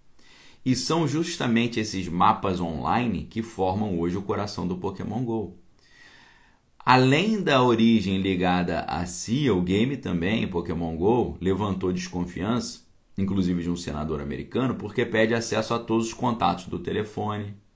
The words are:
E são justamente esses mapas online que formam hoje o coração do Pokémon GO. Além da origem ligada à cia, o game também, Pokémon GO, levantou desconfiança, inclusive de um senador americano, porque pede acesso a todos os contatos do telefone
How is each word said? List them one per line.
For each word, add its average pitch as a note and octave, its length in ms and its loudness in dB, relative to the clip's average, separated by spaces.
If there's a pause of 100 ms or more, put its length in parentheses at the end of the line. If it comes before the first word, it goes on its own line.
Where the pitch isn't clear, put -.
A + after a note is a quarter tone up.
(640)
E B2+ 120 4
são D#3+ 320 2
justamente B2+ 720 0
esses F#2+ 280 -4
mapas F#2 520 2
online E2 640 -2
que A2 160 -6
formam G2 580 -2
hoje F2+ 200 0
o G2 40 -4
coração G2 460 -2
do F2+ 80 -2
Pokémon F#2+ 480 -4
GO. A2 320 -4 (1300)
Além C#3+ 560 4
da C#3 200 4
origem A2+ 580 4
ligada F2+ 600 0
à E2+ 260 -4
cia, A2+ 480 0
o F2+ 80 4
game G#2+ 340 2
também, G2+ 500 -2
Pokémon E2+ 500 -4
GO, F#2+ 440 2
levantou F#2+ 500 0
desconfiança, F2+ 920 -4 (320)
inclusive F#2+ 460 0
de F2 80 -2
um F2 60 -2
senador D2+ 440 -4
americano, G2+ 540 -2
porque G#2 320 -2
pede A2 260 2
acesso A2+ 400 -2
a A#2 60 0
todos A2+ 300 0
os - 40 -8
contatos A2+ 540 0
do F#2 120 -6
telefone G#2 760 -4 (220)